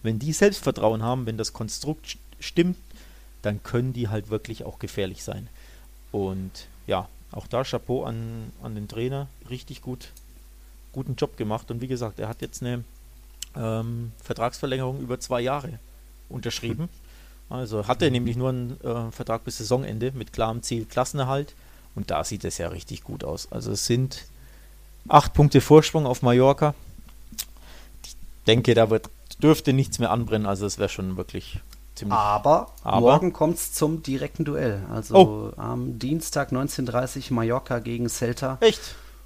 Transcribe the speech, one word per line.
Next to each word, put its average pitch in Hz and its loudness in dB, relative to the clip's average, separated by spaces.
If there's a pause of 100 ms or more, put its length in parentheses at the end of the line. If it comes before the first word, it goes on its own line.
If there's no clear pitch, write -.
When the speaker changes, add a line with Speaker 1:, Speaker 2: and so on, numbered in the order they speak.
Speaker 1:
wenn 113 0
die 151 -2
Selbstvertrauen 113 2
haben, 123 0
wenn 113 -4
das 107 -4
Konstrukt - -8
st-, - -14 (200)
stimmt, 180 0 (640)
dann 104 -2
können 123 -2
die 120 -4
halt 104 -4
wirklich 107 -6
auch - -12
gefährlich 95 -6
sein. 104 -10 (640)
Und 95 -6 (180)
ja, 92 -2 (240)
auch - -12
da 123 -2
Chapeau 123 -4
an, 113 -8 (100)
an 113 -8
den 104 -8
Trainer, 131 -6 (240)
richtig 127 -12
gut, - -12 (840)
guten 131 -6
Job - -2
gemacht. 110 -4
Und 117 -6
wie 131 -6
gesagt, 117 -6
er 107 -6
hat 113 -10
jetzt - -10
eine, 123 -4 (720)
ähm, 113 -6 (100)
Vertragsverlängerung 131 -4
über 123 -6
zwei 123 -2
Jahre 127 -4 (520)
unterschrieben. 120 -4 (640)
Also 110 -4
hat 123 0
er 165 4
Speaker 2:
Mhm. 127 4
Speaker 1:
nämlich 120 0
nur 127 0
einen, 123 -4
äh, 117 -4
Vertrag 113 -4
bis - -8
Saisonende 113 -2
mit 113 -10
klarem 117 -2
Ziel 113 -4
Klassenerhalt. 139 -2 (400)
Und - -6
da 80 0
sieht 104 -6
es 85 -4
ja 85 -4
richtig - -10
gut - -10
aus. 78 -6
Also 113 -6
es 104 -4
sind 131 0 (840)
acht - 8
Punkte 143 8
Vorsprung 151 8
auf 123 0
Mallorca. 135 6 (1300)
Ich - -16 (300)
denke, 117 6
da 113 8
wird, 110 0 (320)
dürfte 151 6
nichts 135 0
mehr 117 2
anbrennen. 107 2
Also 98 0
es - -4
wär 101 2
schon 92 -6
wirklich - -8 (340)
ziemlich 107 -2
Speaker 2:
Aber 107 2 (100)
Speaker 1:
Aber - 2 (120)
Speaker 2:
morgen 170 4
kommt's - 0
zum 156 0
direkten 139 -4
Duell. 117 -2
Also 110 -2
Speaker 1:
Oh. 107 8
Speaker 2:
am 123 -6
Dienstag 143 -2
neunzehn 135 -2
dreißig 127 -4
Mallorca 120 0
gegen 117 -4
Celta. 127 -2
Speaker 1:
Echt? 220 6 (460)